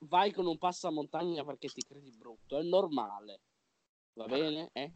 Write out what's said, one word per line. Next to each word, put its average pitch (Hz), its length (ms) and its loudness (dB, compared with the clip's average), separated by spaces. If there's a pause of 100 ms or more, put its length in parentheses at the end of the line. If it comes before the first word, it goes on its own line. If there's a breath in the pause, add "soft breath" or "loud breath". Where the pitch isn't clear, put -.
vai 180 320 4
con 180 140 0
un 160 120 0
passamontagna 165 840 -2
perché 143 240 -8
ti 131 140 -8
credi 139 280 -12
brutto, 117 480 -8
è 156 40 0
normale. 120 800 2 (760)
Va 113 120 -8
bene? 151 460 0
È 143 240 -6